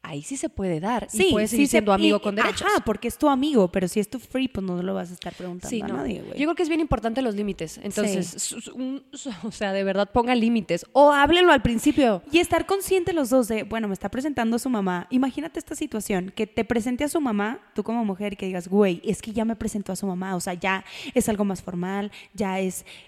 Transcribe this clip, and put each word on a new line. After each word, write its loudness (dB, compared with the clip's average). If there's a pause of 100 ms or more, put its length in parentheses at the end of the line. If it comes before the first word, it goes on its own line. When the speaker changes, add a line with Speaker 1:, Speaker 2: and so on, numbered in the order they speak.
Speaker 1:
Ahí -10
sí -8
se -4
puede -2
dar -2
y -6
Speaker 2:
Sí, 4
Speaker 1:
puedes 2
Speaker 2:
sí 0
Speaker 1:
seguir 6
Speaker 2:
se-, -2
Speaker 1:
siendo 4
amigo 4
Speaker 2:
y, 0
Speaker 1:
con -2
derechos. 0
Speaker 2:
ajá, 2
porque -2
es -6
tu 4
amigo, 4
pero 0
si -2
es -2
tu -10
free, -4
pues -6
no -4
lo -4
vas -6
a -12
estar -12
preguntando -12
Speaker 1:
Sí, -4
Speaker 2:
a -8
Speaker 1:
no. -6
Speaker 2:
nadie, -6
güey. -12
Speaker 1:
Yo -2
creo 0
que -2
es 0
bien 0
importante -2
los -2
límites. -6
Entonces, -2
Speaker 2:
Sí. -14
Speaker 1:
su-, -8
su-, -16
un, -8
su-, -12 (100)
o -8
sea, -4
de 0
verdad, 0
pongan 2
límites 0
o 8
háblenlo 6
al 8
principio. 2
Speaker 2:
Y 4
estar 2
consciente 0
los 0
dos 4
de, -2
bueno, -4
me -2
está -6
presentando -2
a 0
su -4
mamá. -2
Imagínate -2
esta -10
situación, -4
que -2
te -4
presente -2
a -2
su 0
mamá, -2 (160)
tú -2
como -2
mujer, -4
que -8
digas, -8
"Güey, 4
es -2
que -12
ya -2
me -2
presentó -6
a -4
su -6
mamá, -4
o -2
sea, -6
ya -2 (300)
es 2
algo 0
más -4
formal, -6 (200)
ya -2
es, -4 (220)